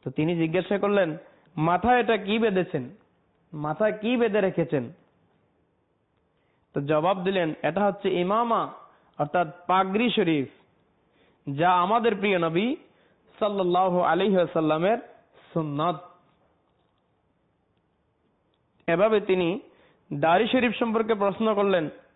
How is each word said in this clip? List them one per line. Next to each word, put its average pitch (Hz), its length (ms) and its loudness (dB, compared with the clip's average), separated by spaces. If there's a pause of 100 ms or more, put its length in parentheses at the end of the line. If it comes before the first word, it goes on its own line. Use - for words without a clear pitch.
তো 135 60 -8
তিনি 156 260 0
জিজ্ঞাসা 170 420 0
করলেন, 196 380 0 (400)
"মাথায় 180 440 2
এটা 226 160 0
কি 202 220 -2
বেঁধেছেন? 180 520 -2 (600)
মাথায় 160 460 -2
কি 233 180 -2
বেঁধে 220 240 0
রেখেছেন?" 160 520 -2 (1800)
তো 151 60 -4
জবাব 156 440 0
দিলেন, 180 380 0
"এটা 170 220 -2
হচ্ছে 196 360 -2
ইমামা, 202 520 0 (460)
অর্থাৎ 156 480 -2
পাগড়ি 190 440 2
শরীফ, 165 380 0 (1080)
যা 175 160 2
আমাদের 208 440 2
প্রিয় 196 220 0
নবী 175 380 0 (600)
সাল্লাল্লাহু 185 640 0
আলাইহি 185 360 2
ওয়াসাল্লামের 165 640 0 (540)
সুন্নাত।" 156 580 -4 (2750)
এভাবে 202 340 4
তিনি 185 400 0 (520)
দাড়ি 165 360 2
শরীফ 247 260 2
সম্পর্কে 226 400 0
প্রশ্ন 202 400 0
করলেন। 196 360 0 (260)